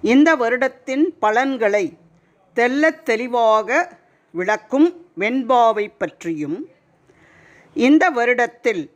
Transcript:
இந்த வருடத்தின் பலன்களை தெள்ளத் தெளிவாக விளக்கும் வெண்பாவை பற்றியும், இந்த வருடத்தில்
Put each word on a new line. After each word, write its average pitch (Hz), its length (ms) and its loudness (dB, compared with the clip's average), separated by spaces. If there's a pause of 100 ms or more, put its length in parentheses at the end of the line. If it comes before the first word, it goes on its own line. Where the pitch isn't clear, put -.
இந்த 294 340 4
வருடத்தின் 254 680 -2 (160)
பலன்களை 220 760 -2 (560)
தெள்ளத் 285 500 0
தெளிவாக 233 960 0 (320)
விளக்கும் 214 760 -2 (120)
வெண்பாவை 226 800 0
பற்றியும், 165 720 -8 (1040)
இந்த 285 360 4
வருடத்தில் 233 840 -2